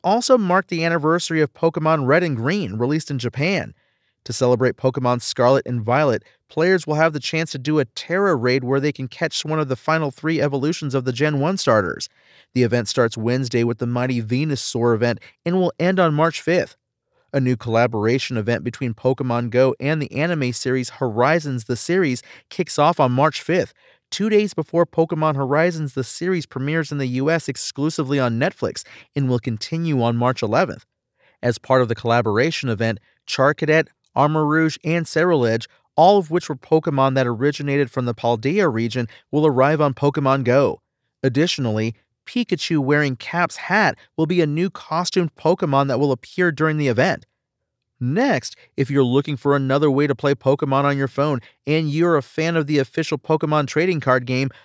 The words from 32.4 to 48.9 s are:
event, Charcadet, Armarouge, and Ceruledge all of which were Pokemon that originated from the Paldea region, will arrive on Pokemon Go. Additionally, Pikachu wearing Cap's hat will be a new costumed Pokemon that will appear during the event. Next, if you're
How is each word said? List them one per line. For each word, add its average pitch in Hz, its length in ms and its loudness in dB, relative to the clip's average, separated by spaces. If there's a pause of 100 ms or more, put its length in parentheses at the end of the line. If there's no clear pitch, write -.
event, 113 300 -2 (280)
Charcadet, 151 600 2 (260)
Armarouge, 151 680 2
and 165 220 -2
Ceruledge 135 600 0 (340)
all 202 160 6
of 160 140 -2
which 170 180 -2
were 147 60 -4
Pokemon 139 580 0
that 131 140 2
originated 139 640 -2
from 127 140 -4
the 120 100 -4
Paldea 135 580 0
region, 117 340 -2 (220)
will 151 160 2
arrive 143 340 4
on 143 140 2
Pokemon 139 500 0
Go. 120 380 2 (400)
Additionally, 117 720 0 (320)
Pikachu 175 540 -2
wearing 143 360 0
Cap's - 420 -4
hat 190 380 0 (220)
will 160 80 2
be 175 160 2
a 156 60 2
new 165 240 -2
costumed 170 640 -4
Pokemon 139 540 0
that 123 100 0
will 143 120 2
appear 170 400 -2
during 156 260 0
the 147 100 0
event. 127 400 0 (720)
Next, 160 560 -2 (200)
if 135 140 -2
you're 139 140 4